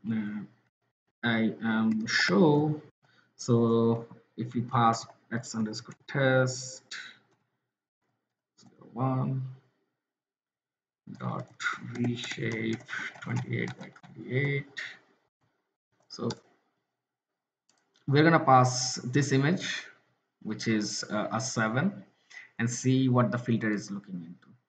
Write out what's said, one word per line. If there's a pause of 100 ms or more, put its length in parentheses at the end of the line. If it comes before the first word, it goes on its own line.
(100)
Uh, (800)
I (100)
am
show. (560)
So (320)
if
we
pass (260)
x
underscore (140)
test (2000)
one (1800)
dot (500)
reshape (380)
twenty-eight
by (240)
twenty-eight. (1400)
So (1800)
we're
gonna
pass
this
image, (580)
which
is,
uh,
a
seven, (560)
and
see
what
the
filter
is
looking
into. (200)